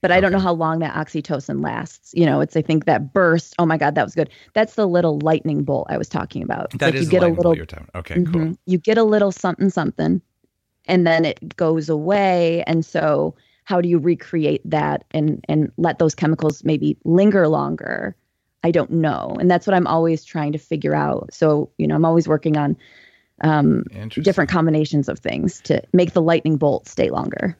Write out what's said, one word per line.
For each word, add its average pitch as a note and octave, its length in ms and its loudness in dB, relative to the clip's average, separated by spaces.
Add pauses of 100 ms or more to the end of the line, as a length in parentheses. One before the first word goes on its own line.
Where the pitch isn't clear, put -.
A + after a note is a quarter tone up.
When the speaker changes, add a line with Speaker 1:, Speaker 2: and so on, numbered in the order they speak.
Speaker 1:
but F3 100 0
I F3+ 80 6
don't F#3+ 120 2
know G3 60 0
Speaker 2:
Okay. F#3+ 60 0
Speaker 1:
how F3+ 100 0
long D#3+ 260 -2
that D#3+ 140 -4
oxytocin D3+ 680 -6
lasts. - 500 -10
You E3+ 120 4
know, C#3+ 160 2
it's, D#3 140 -2
I D#3+ 60 0
think D#3 240 0
that C#3+ 280 2
burst, E3+ 440 2
"Oh F3 80 2
my D#3+ 120 2
God, D3 180 0
that D3+ 80 0
was - 100 -6
good." D#3 160 -2 (240)
That's A3 220 0
the G#3+ 120 2
little E3+ 320 2
lightning D3+ 440 0
bolt C#3 260 -2
I - 80 -4
was - 120 -4
talking - 340 -8
about. - 220 -6
It's - 120 -10
Speaker 2:
That C#3+ 100 -2
Speaker 1:
like - 80 0
Speaker 2:
is C3+ 60 -2
Speaker 1:
you E3+ 60 0
Speaker 2:
the D3+ 40 0
Speaker 1:
get F3+ 60 4
a F3 40 4
Speaker 2:
lightning E3+ 140 2
bolt F3 100 0
Speaker 1:
little E3 120 4
Speaker 2:
you're E2 80 -10
talking, - 300 -18
okay, F2 200 -10
cool. F3+ 80 2 (180)
Speaker 1:
Mm-hmm. D#3+ 100 -2 (160)
You F3+ 100 0
get G#3+ 220 0
a A#3 40 4
little G#3 280 2
something, F#3 400 -2
something, E3 500 -2 (640)
and F3+ 220 2
then E3 180 2
it D#3 300 -8
goes D#3+ 340 0
away. F3 760 0
And E3 180 0
so D#3 480 0 (300)
how F3+ 180 -2
do F3 80 0
you E3+ 80 2
recreate D#3 720 -2
that D3 400 -2
and, D#3 400 -2
and D3+ 280 0
let E3 200 -2
those D#3 160 2
chemicals D#3 500 -2
maybe D3+ 400 0
linger F#3+ 440 4
longer? D#3 680 -4 (480)
I E3+ 60 2
don't E3 220 0
know. C#3 480 -2
And F3+ 100 4
that's F3 160 2
what G3+ 80 0
I'm F3+ 140 2
always E3 360 0
trying D3 280 -6
to D3+ 80 -4
figure D3 340 -4
out. D3 400 -2
So, D3+ 460 0
you D#3 80 0
know, D3+ 80 0
I'm D#3 100 2
always E3 220 2
working D#3 300 0
on, D3 200 -2 (640)
um, D3+ 500 2
Speaker 2:
Interesting. G#2+ 320 -10
Speaker 1:
different F#3+ 280 2
combinations D#3 580 0
of - 100 -6
things - 420 -6
to - 200 0 (120)
make F3+ 200 4
the F3 80 2
lightning D#3+ 360 2
bolt C#3+ 300 0
stay - 220 -2
longer. - 500 -4